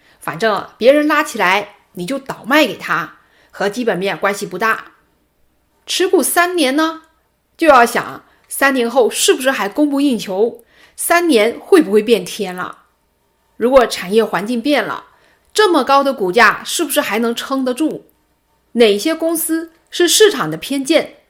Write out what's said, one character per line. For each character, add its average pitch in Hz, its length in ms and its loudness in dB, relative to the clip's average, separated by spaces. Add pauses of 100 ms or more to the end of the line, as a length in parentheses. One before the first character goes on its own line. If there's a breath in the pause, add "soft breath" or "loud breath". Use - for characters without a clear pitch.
(200 soft breath)
反 - 180 -10
正 208 300 -2 (100)
别 233 140 4
人 294 160 4
拉 302 160 0
起 302 140 -12
来 196 380 0 (180)
你 180 120 -8
就 262 140 -6
倒 - 260 -14
卖 277 200 2
给 185 100 -4
他， - 440 -8 (320 soft breath)
和 190 180 -4
基 240 160 -6
本 196 120 0
面 185 200 -4
关 202 160 -2
系 202 120 -10
不 180 120 -10
大。 226 360 -4 (920)
持 - 220 -2
股 359 140 2
三 349 340 0
年 269 200 0
呢， 320 280 -2 (520)
就 330 120 -2
要 254 180 6
想 - 400 -6 (240 soft breath)
三 277 240 0
年 233 160 -2
后 226 200 2
是 - 240 0
不 277 80 -4
是 262 100 0
还 214 180 -4
供 302 200 0
不 277 120 -2
应 269 180 0
求， 208 460 -4 (320 soft breath)
三 349 320 0
年 233 280 2
会 370 240 4
不 185 100 0
会 214 120 4
变 208 220 0
天 185 280 -8
了？ - 300 -12 (720)
如 233 160 0
果 254 160 6
产 185 260 -8
业 220 100 4
环 190 220 -4
境 233 160 -4
变 277 220 0
了， 151 240 -10 (460 soft breath)
这 415 180 2
么 294 120 2
高 277 200 2
的 277 100 0
股 202 180 -4
价 208 340 4
是 - 180 -4
不 277 80 -6
是 294 80 -2
还 220 200 -2
能 233 140 -2
撑 269 300 -6
得 247 100 -2
住？ 247 320 -6 (680)
哪 220 240 4
些 320 180 -2
公 330 200 -2
司 330 360 -6 (180)
是 349 200 0
市 415 200 6
场 165 220 -4
的 165 60 -8
偏 269 260 -6
见， 285 320 0 (140)